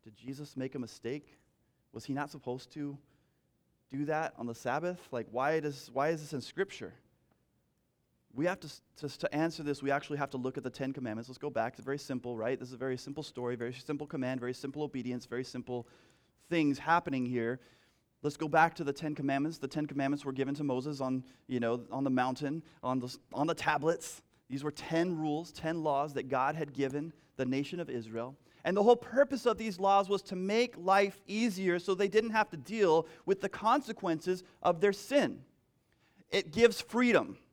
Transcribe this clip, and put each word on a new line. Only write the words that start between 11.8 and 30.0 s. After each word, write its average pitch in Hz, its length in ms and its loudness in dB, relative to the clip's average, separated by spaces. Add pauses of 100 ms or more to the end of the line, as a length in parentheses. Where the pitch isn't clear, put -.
very 139 120 -2
simple, 123 380 -6
right? 120 240 -2
This 127 80 -10
is 127 60 -14
a 123 40 -14
very 127 200 -2
simple 139 260 -10
story, 123 320 -4
very 120 180 -4
simple 147 320 -6
command, 131 360 -4
very 123 120 -4
simple 143 300 -6
obedience, 123 420 -6
very 123 200 -4
simple 123 420 -6 (600)
things 147 280 4
happening 156 480 2
here. 120 340 0 (640)
Let's 147 160 -4
go 156 120 -4
back 165 260 6
to 175 80 -6
the 143 100 -2
Ten 151 220 -4
Commandments. 143 420 0
The 135 120 -6
Ten 151 160 -2
Commandments 143 400 -2
were 135 80 -4
given 135 220 0
to 151 80 -4
Moses 135 360 -2
on, 131 240 0 (240)
you 123 140 0
know, 117 300 0
on 131 120 -2
the 139 60 2
mountain, 131 520 2 (220)
on 131 160 0
the 123 80 -4
s-, 127 120 -10 (140)
on 139 140 2
the 165 80 0
tablets. 160 680 0 (280)
These 135 140 -6
were 151 80 -2
ten 165 460 0
rules, 156 340 -2
ten 160 320 -4
laws 147 300 0
that 135 160 -4
God 135 260 2
had 147 180 -4
given 139 400 -2 (240)
the 135 80 0
nation 139 340 -2
of 160 100 -6
Israel. 117 460 -6 (300)
And 185 100 2
the 202 60 4
whole 233 140 10
purpose 262 500 2
of 220 140 4
these 214 200 -4
laws 196 300 6